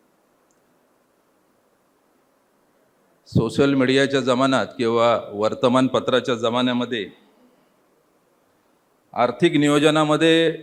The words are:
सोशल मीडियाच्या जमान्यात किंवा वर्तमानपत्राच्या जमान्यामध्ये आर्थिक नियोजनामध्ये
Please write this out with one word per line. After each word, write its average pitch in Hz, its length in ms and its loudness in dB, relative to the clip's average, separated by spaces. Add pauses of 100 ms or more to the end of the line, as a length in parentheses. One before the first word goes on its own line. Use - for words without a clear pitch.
(3250)
सोशल 139 440 0
मीडियाच्या 135 480 0
जमान्यात 127 560 -2
किंवा 117 420 0 (140)
वर्तमानपत्राच्या 120 1040 0
जमान्यामध्ये 120 680 -4 (2000)
आर्थिक 151 440 0
नियोजनामध्ये 151 1040 2